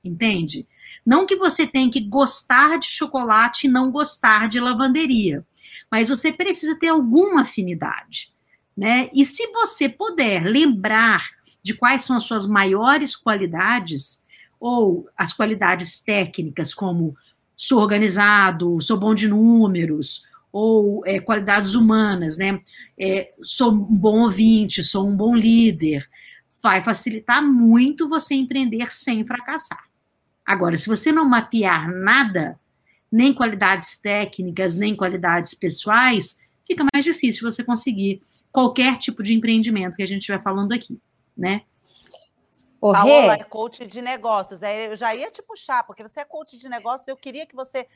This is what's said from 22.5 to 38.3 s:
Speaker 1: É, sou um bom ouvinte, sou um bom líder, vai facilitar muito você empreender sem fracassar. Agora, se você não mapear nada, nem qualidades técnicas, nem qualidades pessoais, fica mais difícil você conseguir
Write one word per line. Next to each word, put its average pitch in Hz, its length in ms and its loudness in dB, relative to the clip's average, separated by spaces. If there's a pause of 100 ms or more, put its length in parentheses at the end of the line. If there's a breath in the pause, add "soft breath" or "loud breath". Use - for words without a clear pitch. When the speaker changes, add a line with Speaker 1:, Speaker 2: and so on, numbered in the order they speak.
Speaker 1:
É, 190 340 -4 (100)
sou 240 300 0
um 214 60 4
bom 214 440 2
ouvinte, 214 600 2
sou 196 260 -2
um 202 80 0
bom 214 180 2
líder, 202 760 2 (540 soft breath)
vai 190 200 2
facilitar 226 600 -2
muito 262 680 4
você 302 260 -4
empreender 254 600 -4
sem 220 300 -4
fracassar. 254 600 -10 (600)
Agora, 175 300 0
se - 120 -6
você 220 220 0
não 311 180 4
mapear 190 640 0
nada, 190 680 0 (520)
nem 247 220 4
qualidades 196 640 -2
técnicas, 190 800 -4
nem 208 200 -2
qualidades 175 580 -2
pessoais, 214 840 0 (260 soft breath)
fica 349 260 -2
mais 285 120 0
difícil 254 440 -2
você 233 140 -6
conseguir 202 580 -4 (300 soft breath)